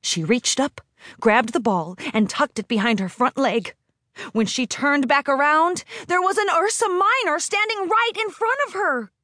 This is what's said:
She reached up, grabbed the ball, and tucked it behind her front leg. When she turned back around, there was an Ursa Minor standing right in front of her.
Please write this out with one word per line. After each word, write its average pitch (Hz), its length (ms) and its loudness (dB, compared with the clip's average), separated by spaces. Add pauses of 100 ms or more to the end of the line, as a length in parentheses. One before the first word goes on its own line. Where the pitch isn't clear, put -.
She 165 220 -2
reached 240 360 0
up, - 220 -2 (360)
grabbed 220 340 4
the 226 180 0
ball, 180 260 -2 (160)
and 220 160 2
tucked - 300 -2
it 208 100 -8
behind 220 320 0
her 190 80 -2
front - 300 -2
leg. 226 360 -2 (580)
When 220 120 2
she 247 220 -2
turned 285 420 0
back 277 220 2
around, 302 520 2 (240)
there 359 140 2
was 370 160 0
an 403 140 0
Ursa 415 380 0
Minor 381 500 0
standing 403 500 -4
right 466 280 0
in 427 140 -4
front 480 360 -2
of 370 80 -16
her. 277 380 -2 (120)